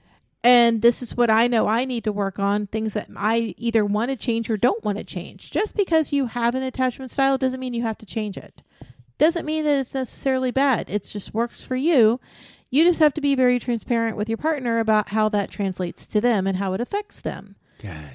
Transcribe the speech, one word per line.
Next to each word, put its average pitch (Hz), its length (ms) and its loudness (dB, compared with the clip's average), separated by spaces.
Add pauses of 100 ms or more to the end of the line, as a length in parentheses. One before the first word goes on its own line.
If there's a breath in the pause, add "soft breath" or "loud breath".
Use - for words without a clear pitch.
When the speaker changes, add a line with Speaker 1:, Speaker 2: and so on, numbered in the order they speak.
(440 soft breath)
Speaker 1:
"And 233 380 6
this 233 200 4
is - 160 -8
what 240 120 4
I 226 180 4
know 226 200 2
I 233 180 0
need 247 180 -4
to 214 80 0
work 196 260 -2
on, 202 300 0
things 220 260 -4
that - 220 -4
I 226 420 0
either 220 280 0
wanna 220 300 -2
change 226 340 -2
or 214 80 0
don't 285 260 2
wanna 202 200 -2
change." - 460 -10
Just - 260 -2
because 330 360 0
you 277 160 0
have 240 280 -2
an 262 80 -2
attachment 254 480 -4
style 269 260 2
doesn't 262 220 -2
mean 254 140 -6
you 233 100 -2
have 220 160 -2
to 208 60 -16
change 214 320 -4
it. - 240 -14 (560 loud breath)
Doesn't 320 280 4
mean 311 180 -2
that 294 160 2
it's 262 160 -6
necessarily 262 560 -2
bad. 262 380 0
It 196 220 -2
just - 220 -8
works 233 300 -4
for 254 120 -4
you. 254 440 4 (520 loud breath)
You 285 140 4
just 349 140 4
have 302 160 6
to 277 60 -6
be 277 140 2
very 247 240 4
transparent 233 560 -2
with 165 140 -4
your 226 80 -2
partner 262 420 -2
about 214 300 2
how 214 200 2
that 202 200 0
translates 185 560 -4
to 208 160 0
them 214 240 2
and 196 120 0
how 185 160 -2
it 190 60 -2
affects 392 400 -6
them. - 360 -8 (280 soft breath)
Speaker 2:
Yeah, 78 320 -10